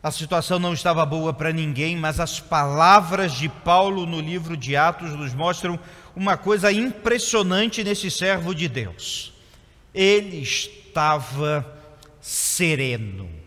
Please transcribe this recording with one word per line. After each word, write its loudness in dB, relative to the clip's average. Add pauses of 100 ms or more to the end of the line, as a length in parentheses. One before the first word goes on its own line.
A 0
situação -2
não 0
estava 2
boa -2
para -2
ninguém, -2
mas -2
as -4
palavras 4
de -4
Paulo 2
no -4
livro -6
de -4
Atos 2
nos -8
mostram -2 (340)
uma 0
coisa 2
impressionante 0
nesse -2
servo -2
de -4
Deus. -8 (640)
Ele 2
estava -2 (540)
sereno. -2 (160)